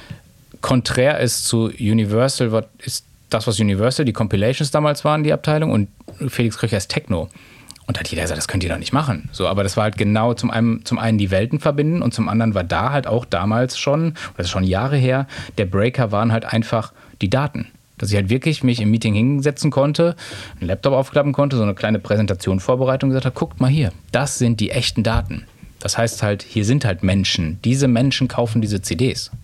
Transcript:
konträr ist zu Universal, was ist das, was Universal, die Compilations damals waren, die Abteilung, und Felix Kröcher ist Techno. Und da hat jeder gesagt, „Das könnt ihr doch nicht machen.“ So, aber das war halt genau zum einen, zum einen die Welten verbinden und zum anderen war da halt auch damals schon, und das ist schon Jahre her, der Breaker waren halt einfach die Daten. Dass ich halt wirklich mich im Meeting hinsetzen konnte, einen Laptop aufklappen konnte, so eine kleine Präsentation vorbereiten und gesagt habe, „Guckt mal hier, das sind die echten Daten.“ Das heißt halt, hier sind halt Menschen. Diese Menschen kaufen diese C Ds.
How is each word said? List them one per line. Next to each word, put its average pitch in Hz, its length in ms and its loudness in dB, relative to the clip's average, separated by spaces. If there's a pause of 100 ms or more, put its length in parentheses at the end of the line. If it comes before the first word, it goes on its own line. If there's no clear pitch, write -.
(600)
konträr 127 580 2
ist - 260 -2
zu 113 340 0
Universal, 110 720 2
was 110 140 0 (120)
ist - 280 -10 (260)
das, 113 160 0
was 104 120 0
Universal, 110 460 2
die 113 80 0
Compilations 110 560 0
damals 151 340 0
waren, 151 200 0
die 151 100 2
Abteilung, 151 380 0
und 104 180 0 (380)
Felix 117 320 -2
Kröcher 107 180 0
ist 95 120 -4
Techno. - 380 -2 (600)
Und - 100 -4
da - 20 -8
hat - 80 -6
jeder 78 140 -6
gesagt, 80 160 -4
„Das 76 100 -6
könnt 95 160 -4
ihr 87 60 -2
doch 80 80 -4
nicht - 160 -8
machen.“ 131 380 -2
So, 92 160 -2
aber 98 160 0
das 95 140 -4
war 110 60 4
halt 107 140 -2
genau 110 380 2
zum 120 160 -2
einen, 113 340 0
zum - 140 -2
einen 113 180 2
die 98 140 0
Welten 113 280 0
verbinden 151 440 0
und 117 100 0
zum 107 160 -2
anderen 113 240 2
war 92 100 0
da 110 280 -2
halt 143 160 -2
auch 117 180 0
damals 110 540 0
schon, 151 260 0
und 160 100 -2 (220)
das 98 80 -4
ist 92 60 -6
schon 95 120 0
Jahre 107 340 2
her, 131 300 2 (300)
der 107 80 2
Breaker 104 460 0
waren 107 200 2
halt 113 140 0
einfach 117 480 -2 (280)
die 95 100 0
Daten. 139 360 -2 (300)
Dass 101 120 -4
ich 104 60 2
halt 98 140 2
wirklich 135 320 0
mich 120 200 2
im 104 100 2
Meeting 110 220 2
hinsetzen 139 580 2
konnte, 151 460 2 (420)
einen 90 80 -4
Laptop 95 260 0
aufklappen 143 380 2
konnte, 135 240 2
so 113 80 2
eine 101 120 2
kleine 110 240 0
Präsentation 98 600 0
vorbereiten 131 460 2
und 135 60 2
gesagt 131 140 0
habe, 127 100 -2
„Guckt - 260 -4
mal 127 80 4
hier, 139 240 2 (180)
das 135 260 0
sind 120 220 2
die 107 120 0
echten 113 320 -2
Daten.“ - 420 -2 (340)
Das - 180 -6
heißt 117 260 0
halt, 104 200 0
hier 104 220 -2
sind 135 180 2
halt 95 200 -2
Menschen. 92 600 0
Diese 135 240 2
Menschen 127 400 2
kaufen 120 340 0
diese 104 200 -2
C - 140 -4
Ds. - 360 -2 (120)